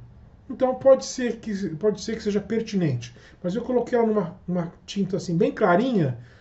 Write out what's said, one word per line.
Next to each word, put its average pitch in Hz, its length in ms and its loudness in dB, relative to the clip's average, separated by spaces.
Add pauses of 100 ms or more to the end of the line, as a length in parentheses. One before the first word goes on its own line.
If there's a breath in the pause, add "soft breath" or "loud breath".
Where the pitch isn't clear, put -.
(500)
Então, 254 260 0
pode 262 300 6
ser 240 320 -4
que, 196 380 -6
pode 208 260 0
ser 220 160 -6
que - 60 -10
seja 202 180 0
pertinente, 190 760 -2 (260 soft breath)
mas 180 140 -4
eu 240 60 -2
coloquei 247 360 0
ela 226 100 4
numa, 208 280 0 (120)
numa 175 260 -4 (120)
tinta 196 320 -2
assim, 175 200 -4
bem 247 140 2
clarinha, 185 640 2 (240 soft breath)